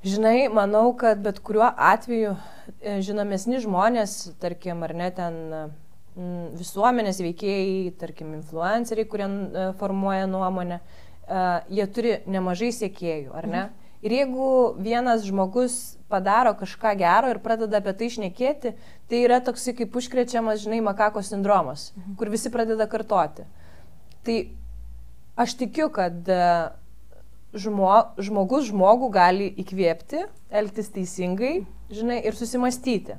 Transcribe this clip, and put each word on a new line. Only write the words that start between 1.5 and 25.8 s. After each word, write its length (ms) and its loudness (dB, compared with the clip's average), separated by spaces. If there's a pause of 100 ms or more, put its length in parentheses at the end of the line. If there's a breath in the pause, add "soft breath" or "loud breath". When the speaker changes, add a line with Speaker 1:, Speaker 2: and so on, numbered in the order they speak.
Speaker 1:
atveju, 560 4 (500 loud breath)
e, 200 -2
žinomesni 580 -2
žmonės, 540 2 (260)
tarkim, 440 -6
ar 120 -6
ne, 160 -2
ten, 240 -6 (800)
mm, 300 -8 (100)
visuomenės 640 2
veikėjai, 800 -2
tarkim, 340 -10
influenceriai, 760 -2
kurie, 200 -4
e, 460 -4
formuoja 520 -2
nuomonę, 540 -2
e, 640 -6 (260)
jie 180 0
turi 280 0 (100)
nemažai 460 -2
sekėjų, 640 -6
ar 120 -8
ne? 100 -2
Speaker 2:
Mhm. 120 -4 (320 soft breath)
Speaker 1:
Ir 100 -2
jeigu 680 4
vienas 480 2
žmogus 720 0 (120)
padaro 460 4
kažką 420 0
gero 320 6
ir 100 -2
pradeda 380 0
apie 160 0
tai 140 -2
šnekėti, 680 -2 (360 loud breath)
tai 60 0 (120)
yra 160 8
toksai 320 -2
kaip 160 -4
užkrečiamas, 720 0
žinai, 180 0
makako 400 2
sindromas, 760 2
Speaker 2:
Mhm. 180 -10
Speaker 1:
kur 140 -4
visi 200 -2
pradeda 380 0
kartoti. 560 0 (800 soft breath)
Tai 240 0 (920)
aš 200 2
tikiu, 340 0